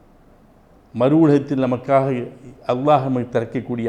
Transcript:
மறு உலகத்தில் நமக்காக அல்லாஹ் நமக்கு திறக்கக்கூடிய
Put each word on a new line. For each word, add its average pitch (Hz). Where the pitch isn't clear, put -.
மறு 135
உலகத்தில் 143
நமக்காக 131
அல்லாஹ் 135
நமக்கு 123
திறக்கக்கூடிய 117